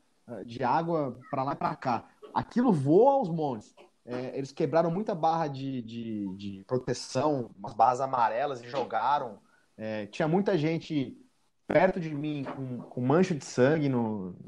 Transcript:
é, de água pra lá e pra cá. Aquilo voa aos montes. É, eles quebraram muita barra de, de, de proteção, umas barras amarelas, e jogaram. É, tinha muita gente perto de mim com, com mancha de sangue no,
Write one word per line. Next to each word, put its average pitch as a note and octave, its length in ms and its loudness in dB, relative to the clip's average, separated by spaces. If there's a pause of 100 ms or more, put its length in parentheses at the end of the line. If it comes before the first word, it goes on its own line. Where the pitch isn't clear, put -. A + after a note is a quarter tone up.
(280)
é, G#2+ 160 -12
de A#2+ 200 -8
água D3+ 540 0 (120)
pra C3 120 -2
lá C#3 100 -2
e E3 40 -6
pra D#3+ 200 -4
cá. A#2 320 -2 (260)
Aquilo A#3 380 2
voa E3+ 400 6
aos C4+ 160 0
montes. D3 460 -4 (320)
É, B2 300 -8
eles C#3 140 -6
quebraram E3 400 2
muita G3+ 240 -2
barra E3 320 0
de, C3+ 360 -6
de, A2 540 -6
de G2 300 -10
proteção, B2+ 920 -2
umas A2+ 160 -12
barras B2 260 4
amarelas, B2+ 640 0
e A#2+ 60 -16
jogaram. A#2+ 720 -2 (380)
É, G#2+ 300 -6
tinha D#3+ 200 -2
muita G3 320 2
gente D#3 580 -2 (520)
perto F3+ 320 4
de D#3+ 120 -6
mim D3 300 -4 (140)
com, B2+ 220 -8
com - 220 -10
mancha E3 320 4
de C#3+ 120 -4
sangue C#3+ 440 4
no, A2 460 -2 (140)